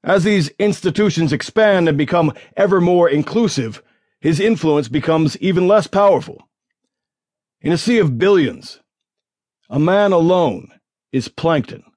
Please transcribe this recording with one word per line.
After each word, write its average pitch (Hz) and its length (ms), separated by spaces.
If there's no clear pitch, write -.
As 190 220
these 190 340
institutions 185 720
expand 185 560
and 147 80
become 151 380
ever 190 240
more 175 280
inclusive, 139 720
his 156 200
influence 156 480
becomes 156 500
even 180 300
less 208 180
powerful. - 640
In 151 120
a 170 60
sea 233 200
of 139 200
billions, 180 600
a 123 80
man 190 340
alone 170 600
is 127 160
plankton. - 560